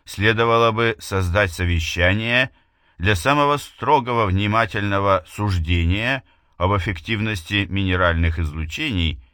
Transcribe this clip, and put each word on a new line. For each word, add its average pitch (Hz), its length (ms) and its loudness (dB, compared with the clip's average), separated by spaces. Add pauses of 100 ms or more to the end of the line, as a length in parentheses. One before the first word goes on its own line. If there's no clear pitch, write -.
следовало 113 680 2
бы 113 260 0
создать 95 540 0
совещание 92 960 0 (480)
для 98 160 2
самого 143 440 2
строгого 123 680 0
внимательного 101 1000 0
суждения 95 960 -2 (340)
об 95 180 0
эффективности 101 920 -4
минеральных 90 720 0
излучений 80 840 -4 (120)